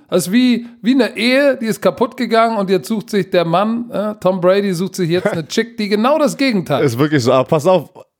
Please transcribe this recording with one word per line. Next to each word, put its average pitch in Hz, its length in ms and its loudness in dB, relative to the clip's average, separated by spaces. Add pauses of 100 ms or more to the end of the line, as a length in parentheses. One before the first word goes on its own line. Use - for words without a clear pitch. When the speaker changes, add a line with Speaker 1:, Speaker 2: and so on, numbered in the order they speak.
Speaker 1:
das 175 200 -2
ist 180 40 -6
wie, 247 340 2 (140)
wie 220 120 0
eine 277 240 0
Ehe, 262 400 2
die 226 100 -6
ist 214 160 -4
kaputt 240 340 0
gegangen 226 400 0
und 196 140 -2
jetzt 185 180 0
sucht 220 220 -6
sich 190 200 -2
der 175 140 2
Mann, 214 460 -2
äh, 208 300 -6
Tom 185 200 0
Brady 196 340 2
sucht 175 200 -6
sich 175 160 -2
jetzt 180 160 -2
eine 180 200 -4
Speaker 2:
<laughs> - 20 -20
Speaker 1:
Chick, 233 280 -4
die 208 120 -4
genau 226 300 2
das 262 180 0
Gegenteil. 170 480 0
Speaker 2:
Ist 120 140 0
wirklich 147 260 2
so, 123 80 4
aber 131 160 2
pass 156 180 0
auf, 185 240 2 (280)